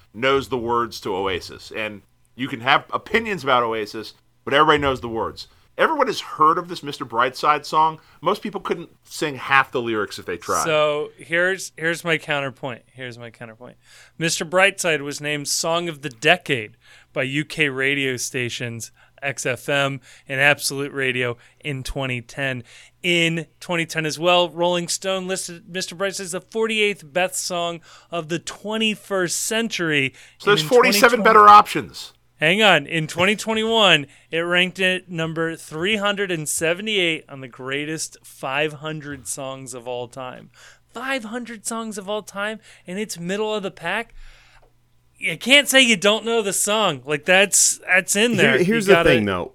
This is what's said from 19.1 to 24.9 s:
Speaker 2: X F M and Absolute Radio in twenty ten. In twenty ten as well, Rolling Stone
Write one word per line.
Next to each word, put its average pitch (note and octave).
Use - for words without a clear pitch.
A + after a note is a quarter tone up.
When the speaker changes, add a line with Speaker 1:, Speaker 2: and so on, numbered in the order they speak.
Speaker 2:
X C#3
F B2
M C#3
and C3+
Absolute C#3+
Radio B2+
in C3+
twenty C3
ten. C3
In E3
twenty E3+
ten D#3+
as C#3+
well, F3
Rolling F3
Stone F#3+